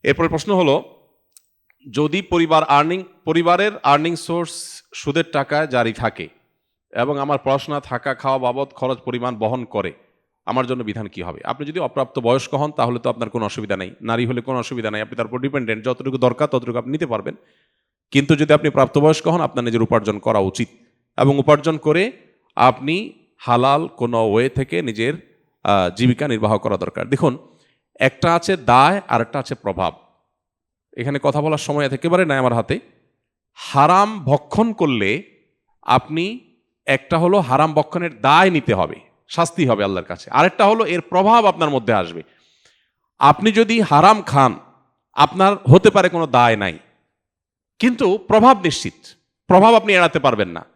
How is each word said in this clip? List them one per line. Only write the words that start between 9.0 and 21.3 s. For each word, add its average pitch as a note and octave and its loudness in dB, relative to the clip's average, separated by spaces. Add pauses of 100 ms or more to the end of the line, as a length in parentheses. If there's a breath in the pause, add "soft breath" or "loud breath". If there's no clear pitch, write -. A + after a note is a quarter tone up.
বহন A2+ -4
করে, G2 -8 (540)
আমার B2 -2
জন্য B2+ -8
বিধান G#2 -10
কি F2+ -14
হবে? F2 -12
আপনি C3+ -8
যদি D#3+ -10
অপ্রাপ্ত C3+ -6
বয়স্ক B2 -2
হন, D3 -4
তাহলে B2 -4
তো A#2+ -4
আপনার A#2 -8
কোনো A2 -6
অসুবিধা G2+ -6
নেই। F#2 -10 (100)
নারী A2+ -4
হলে A#2+ -4
কোনো B2+ -8
অসুবিধা A2+ -8
নেই, G#2+ -8
আপনি A2 -10
তার A#2 -6
উপর A#2+ -10
ডিপেন্ডেন্ট, B2 -6
যতটুকু C3 -6
দরকার B2+ 0
ততটুকু A#2+ -4
আপনি B2 -8
নিতে D#3 -4
পারবেন। A2 -8 (760)
কিন্তু C#3+ 2
যদি D3+ 2
আপনি D3+ 2
প্রাপ্তবয়স্ক D3+ 2
হন, E3 0
আপনার C#3 -4
নিজের A2+ 0
উপার্জন G#2+ 0
করা A2 -2
উচিত G2 -2 (500)
এবং C#3 2